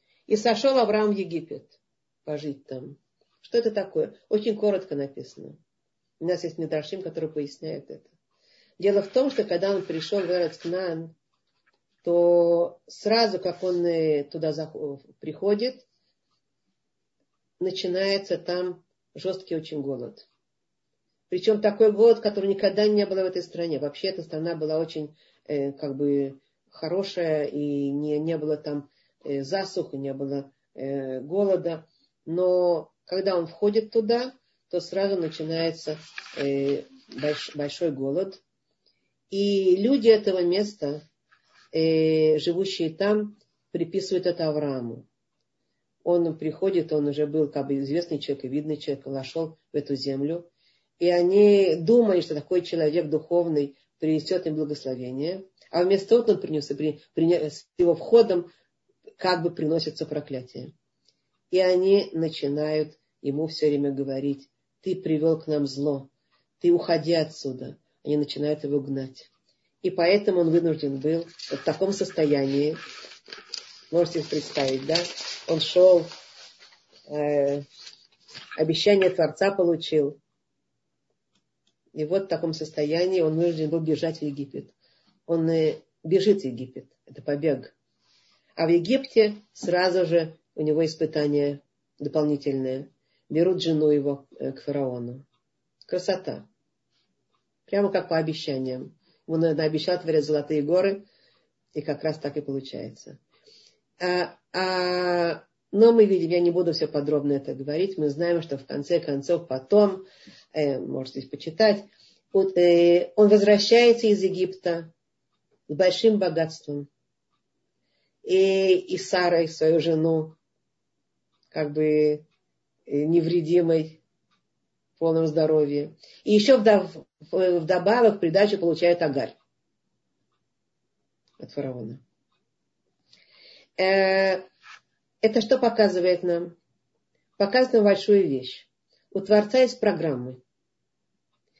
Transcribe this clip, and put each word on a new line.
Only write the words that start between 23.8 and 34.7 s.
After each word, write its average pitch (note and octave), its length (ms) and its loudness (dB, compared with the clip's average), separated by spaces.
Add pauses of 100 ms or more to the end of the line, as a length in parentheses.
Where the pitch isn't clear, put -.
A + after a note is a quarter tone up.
эта F#3+ 140 -8
страна D#3+ 340 -6
была D#3 220 -4
очень, D#3+ 380 -8 (300)
э, C#3 260 -4
как C#3 240 -8
бы C#3 440 -2 (300)
хорошая, E3 760 -4
и C#3+ 460 -4
не, D3 280 -4
не D#3+ 180 -4
было D3+ 220 -4
там, D3 320 -10 (340)
э, C#3 180 -6
засух, F#3 520 -6
и - 20 -10
не C3+ 160 -8
было, C#3 400 -8 (220)
э, C3+ 460 -8
голода. E3+ 680 -2 (400)
Но F3 640 0 (140)
когда F#3+ 320 -2
он E3 80 -2
входит G#3 440 -2
туда, A#3 440 -2 (340)
то F3 120 -4